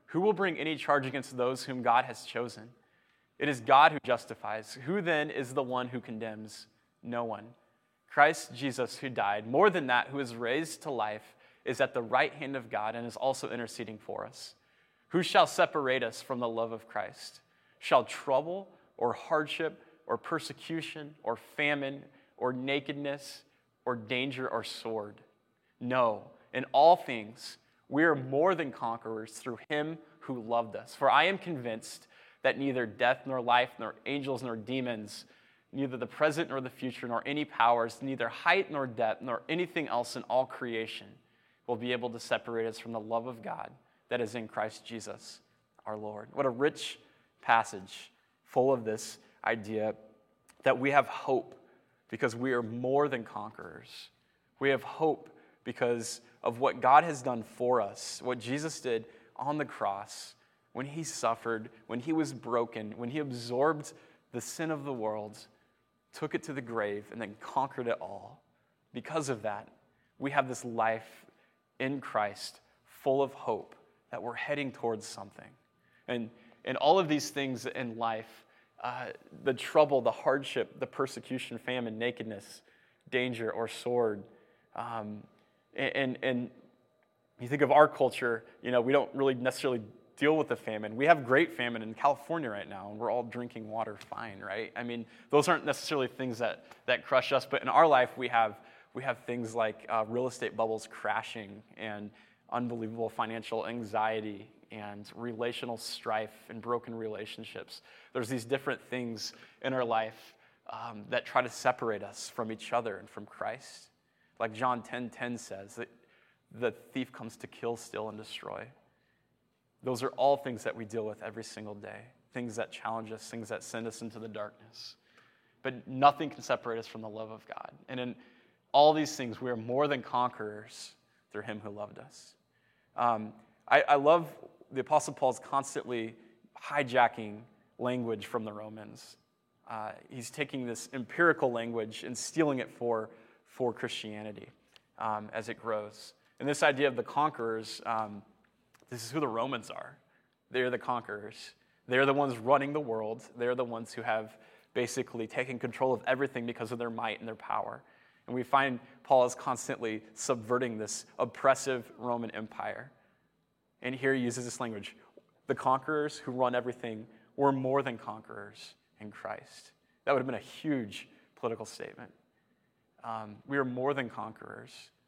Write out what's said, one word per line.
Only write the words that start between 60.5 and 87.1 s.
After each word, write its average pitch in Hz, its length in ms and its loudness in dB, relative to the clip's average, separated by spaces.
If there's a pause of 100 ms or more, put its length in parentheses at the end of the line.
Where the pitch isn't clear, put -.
when 131 120 -6
he 151 160 -6
suffered, 113 680 0 (160)
when 120 140 -4
he 147 120 -2
was 156 200 0
broken, 113 640 -2
when 120 120 -6
he 135 100 -4
absorbed 135 760 0 (380)
the 123 80 -6
sin 160 300 -4
of 147 140 -4
the 143 80 -4
world, 107 460 -4 (720)
took - 220 -4
it 151 80 -2
to 151 100 -8
the 135 80 -6
grave, 104 520 -2
and 117 80 -8
then 104 200 -8
conquered 135 460 -4
it 117 140 2
all. 98 420 -14 (500)
Because 143 360 -4
of 113 140 -4
that, 107 260 -6 (500)
we 139 120 -4
have 139 180 -6
this 127 160 -10
life 113 600 -6 (560)
in 135 200 -4
Christ - 600 -4 (240)
full 139 380 0
of 131 100 -2
hope - 420 -6 (360)
that 117 120 -8
we're 117 120 -8
heading 143 380 -4
towards 113 340 -2
something. 101 420 -14 (580)
And, 117 220 -2 (360)
and 131 120 -2
all 160 220 8
of 180 100 4
these 151 220 2
things 131 360 -2
in 120 300 -6
life, 113 480 -6 (380)
uh, 123 240 -6 (380)
the 135 100 4
trouble, 143 480 4
the 113 80 4
hardship, 135 720 0
the - 60 -4
persecution, 127 680 -6
famine, 120 420 -4
nakedness, 113 640 -6 (480)
danger, 123 400 0
or 113 180 -2
sword. 113 540 0 (540)
Um, 110 460 -8 (520)
and, 131 220 0
and, 131 260 0
and 123 280 0 (880)